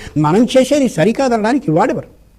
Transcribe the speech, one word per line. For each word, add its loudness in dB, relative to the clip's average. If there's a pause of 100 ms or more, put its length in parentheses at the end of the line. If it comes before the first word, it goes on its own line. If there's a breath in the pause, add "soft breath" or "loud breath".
(180 loud breath)
మనం 2 (100)
చేసేది 2
సరికాదనడానికి -2
వాడెవరు? -2 (320)